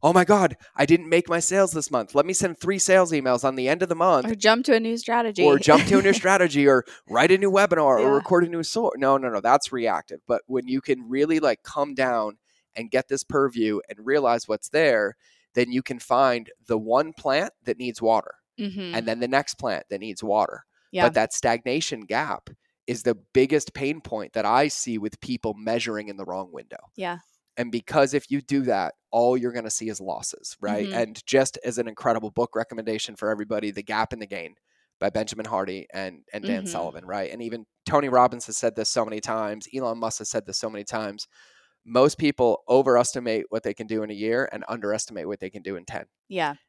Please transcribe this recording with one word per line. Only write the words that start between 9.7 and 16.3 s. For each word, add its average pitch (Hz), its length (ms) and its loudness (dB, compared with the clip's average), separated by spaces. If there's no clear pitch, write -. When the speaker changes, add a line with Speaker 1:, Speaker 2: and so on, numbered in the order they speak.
Speaker 1:
reactive. 113 560 -4
But 117 180 0
when 123 220 -4
you 131 120 -2
can 127 280 -2
really, 151 320 2
like, 131 220 0
come 143 320 -4
down 120 440 -2
and 113 140 -10
get 127 180 0
this 135 160 -4
purview 120 640 0
and 107 180 -16
realize 127 420 2
what's 107 200 -4
there, 117 480 2
then 123 180 2
you 127 100 0
can 127 160 -8
find 123 520 2